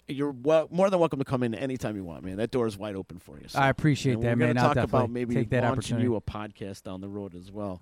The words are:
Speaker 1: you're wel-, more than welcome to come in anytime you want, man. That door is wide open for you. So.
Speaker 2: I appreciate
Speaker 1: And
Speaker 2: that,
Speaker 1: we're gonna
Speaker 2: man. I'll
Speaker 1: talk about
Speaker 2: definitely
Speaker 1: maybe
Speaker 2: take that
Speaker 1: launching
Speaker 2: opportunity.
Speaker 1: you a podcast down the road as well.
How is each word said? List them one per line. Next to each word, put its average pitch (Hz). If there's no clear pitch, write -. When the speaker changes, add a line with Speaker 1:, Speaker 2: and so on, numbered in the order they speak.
Speaker 1:
you're 143
wel-, 147
more 185
than 190
welcome 156
to 135
come 127
in 117
anytime 123
you 95
want, 78
man. 92
That 113
door 123
is 101
wide 104
open 90
for 73
you. 67
So. -
Speaker 2:
I 135
appreciate 135
Speaker 1:
And 113
Speaker 2:
that, 120
Speaker 1:
we're -
gonna 120
Speaker 2:
man. 120
I'll 123
Speaker 1:
talk 147
about 123
Speaker 2:
definitely 123
Speaker 1:
maybe 120
Speaker 2:
take 123
that 123
Speaker 1:
launching 120
Speaker 2:
opportunity. 123
Speaker 1:
you 123
a 104
podcast 104
down 95
the 98
road 98
as 90
well. 101